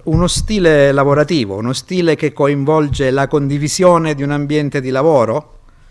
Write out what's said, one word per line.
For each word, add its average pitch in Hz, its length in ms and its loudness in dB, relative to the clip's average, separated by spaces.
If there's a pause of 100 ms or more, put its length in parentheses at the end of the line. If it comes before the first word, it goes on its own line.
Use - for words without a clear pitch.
uno 170 220 0
stile 160 680 2
lavorativo, 139 640 0
uno 117 160 -4
stile 170 440 -2
che 143 180 -4
coinvolge 143 760 0
la 139 160 0
condivisione 151 880 0
di 139 80 -6
un 143 80 -4
ambiente 147 520 -2
di 127 80 -6
lavoro, 131 720 0 (300)